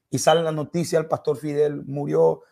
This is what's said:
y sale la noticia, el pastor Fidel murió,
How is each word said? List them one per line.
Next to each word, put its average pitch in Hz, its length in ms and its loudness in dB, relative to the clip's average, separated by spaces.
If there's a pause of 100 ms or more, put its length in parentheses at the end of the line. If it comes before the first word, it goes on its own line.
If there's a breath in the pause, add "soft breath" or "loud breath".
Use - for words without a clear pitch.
y 131 100 -2
sale 180 220 4
la 196 120 -2
noticia, 165 460 -2
el 156 80 -4
pastor 151 280 -2
Fidel 147 480 -2
murió, 156 680 0